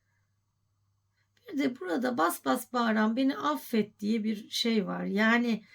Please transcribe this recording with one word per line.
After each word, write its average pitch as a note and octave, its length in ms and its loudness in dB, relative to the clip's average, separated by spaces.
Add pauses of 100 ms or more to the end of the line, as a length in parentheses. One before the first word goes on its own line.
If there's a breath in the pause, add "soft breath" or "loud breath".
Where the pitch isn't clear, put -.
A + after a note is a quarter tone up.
(1500)
Bir C#4 60 -2
de C4+ 200 -2
burada B3+ 380 -2
bas E4 280 0
bas B3+ 280 -2
bağıran, A3+ 440 2
"Beni C4+ 200 2
affet." C4 640 -2
diye G#3+ 240 0
bir G#3+ 260 -6
şey A3 380 0
var. F3+ 180 -4
Yani A3 580 2 (120)